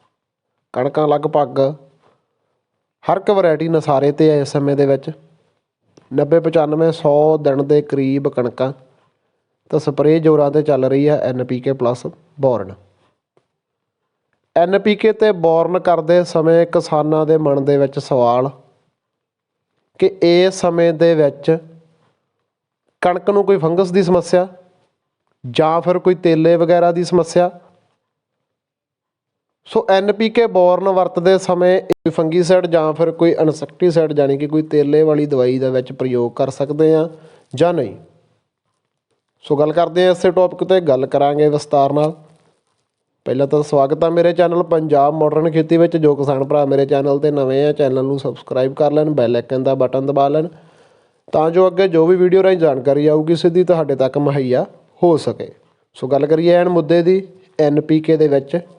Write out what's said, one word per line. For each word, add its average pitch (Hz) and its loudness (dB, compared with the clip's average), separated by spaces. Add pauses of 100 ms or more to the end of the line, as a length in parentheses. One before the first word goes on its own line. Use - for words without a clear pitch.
(760)
ਕਣਕਾਂ 143 -2
ਲਗਭਗ 147 -2 (1400)
ਹਰ 170 0
ਇੱਕ 190 -2
ਵੈਰਾਈਟੀ 165 0
ਨਸਾਰੇ 147 0
'ਤੇ 156 2
ਹੈ 147 2
ਇਸ 135 -6
ਸਮੇਂ 143 -2
ਦੇ 139 2
ਵਿੱਚ। 139 -2 (1000)
ਨੱਬੇ, 147 0
ਪਚਾਨਵੇਂ, 160 0
ਸੌ 151 0
ਦਿਨ 143 -2
ਦੇ 147 2
ਕਰੀਬ 139 -2
ਕਣਕਾਂ 127 -4 (1000)
ਤਾਂ 156 -2
ਸਪਰੇਅ 147 0
ਜ਼ੋਰਾਂ 151 2
'ਤੇ 147 4
ਚੱਲ 139 0
ਰਹੀ 139 0
ਹੈ 147 2
ਐਨ 123 -4
ਪੀ 123 -6
ਕੇ 135 -4
ਪਲੱਸ 131 -4 (340)
ਬੋਰਨ। 107 -2 (1800)
ਐਨ 175 2
ਪੀ 208 0
ਕੇ 214 0
'ਤੇ 214 0
ਬੋਰਨ 165 0
ਕਰਦੇ 170 2
ਸਮੇਂ 165 2
ਕਿਸਾਨਾਂ 156 -2
ਦੇ 160 2
ਮਨ 139 0
ਦੇ 143 2
ਵਿੱਚ 139 -2
ਸਵਾਲ 127 0 (1500)
ਕਿ 190 2 (120)
ਇਸ 180 2
ਸਮੇਂ 170 0
ਦੇ 165 2
ਵਿੱਚ 156 0 (1500)
ਕਣਕ 180 0
ਨੂੰ 202 2
ਕੋਈ 196 2
ਫੰਗਸ 170 0
ਦੀ 190 2
ਸਮੱਸਿਆ 180 0 (1000)
ਜਾਂ 156 0
ਫਿਰ 170 -2
ਕੋਈ 185 0
ਤੇਲੇ 165 2
ਵਗੈਰਾ 175 2
ਦੀ 175 -4
ਸਮੱਸਿਆ। 175 0 (2250)
ਸੋ 220 -2
ਐਨ 190 2
ਪੀ 220 -2
ਕੇ 233 2
ਬੋਰਨ 180 2
ਵਰਤਦੇ 180 2
ਸਮੇਂ 180 0
ਇਹ 185 -2
ਫੰਗੀਸਾਈਡ 175 0
ਜਾਂ 160 0
ਫਿਰ 165 -2
ਕੋਈ 170 0
ਇਨਸੈਕਟੀਸਾਈਡ, 156 0
ਜਾਣੀ 139 0
ਕਿ 147 -4
ਕੋਈ 156 -2
ਤੇਲੇ 147 2
ਵਾਲੀ 151 0
ਦਵਾਈ 131 0
ਦਾ 131 -2
ਵਿੱਚ 127 -4
ਪ੍ਰਯੋਗ 123 -4
ਕਰ 135 -4
ਸਕਦੇ 151 0
ਹਾਂ 156 0 (460)
ਜਾਂ 165 2
ਨਹੀਂ। 117 -4 (1500)
ਸੋ 147 -2
ਗੱਲ 151 0
ਕਰਦੇ 170 0
ਹਾਂ 185 4
ਇਸੇ 180 0
ਟੌਪਿਕ 180 -2
'ਤੇ, 185 2
ਗੱਲ 131 0
ਕਰਾਂਗੇ 143 0
ਵਿਸਤਾਰ 143 0
ਨਾਲ। 151 -2 (1120)
ਪਹਿਲਾਂ 135 -2
ਤਾਂ 147 0
ਸਵਾਗਤ 147 0
ਆ 165 2
ਮੇਰੇ 170 2
ਚੈਨਲ 170 0
ਪੰਜਾਬ 156 0
ਮਾਡਰਨ 156 0
ਖੇਤੀ 160 0
ਵਿੱਚ। 170 2
ਜੋ 151 2
ਕਿਸਾਨ 139 -2
ਭਰਾ 147 0
ਮੇਰੇ 139 0
ਚੈਨਲ 139 0
'ਤੇ 147 -2
ਨਵੇਂ 139 0
ਆ, 151 0
ਚੈਨਲ 131 -2
ਨੂੰ 139 -4
ਸਬਸਕ੍ਰਾਈਬ 131 -4
ਕਰ 147 0
ਲੈਣ, 151 0
ਬੈਲ 120 0
ਆਈਕਨ 131 -4
ਦਾ 135 0
ਬਟਨ 135 -2
ਦਬਾ 139 0
ਲੈਣ, 156 -2 (840)
ਤਾਂ 156 0
ਜੋ 185 4
ਅੱਗੇ 180 0
ਜੋ 160 2
ਵੀ 180 4
ਵੀਡੀਓ 180 2
ਰਾਹੀਂ 190 2
ਜਾਣਕਾਰੀ 143 0
ਆਊਗੀ, 156 0
ਸਿੱਧੀ 180 0
ਤੁਹਾਡੇ 160 0
ਤੱਕ 131 -2
ਮੁਹੱਈਆ 139 -2 (380)
ਹੋ 170 4
ਸਕੇ। - -8 (460)
ਸੋ 135 -10
ਗੱਲ 139 0
ਕਰੀਏ 165 2
ਐਨ 175 2
ਮੁੱਦੇ 170 0
ਦੀ, 185 0 (320)
ਐਨ 147 0
ਪੀ 156 0
ਕੇ 160 0
ਦੇ 156 2
ਵਿੱਚ 139 -2 (200)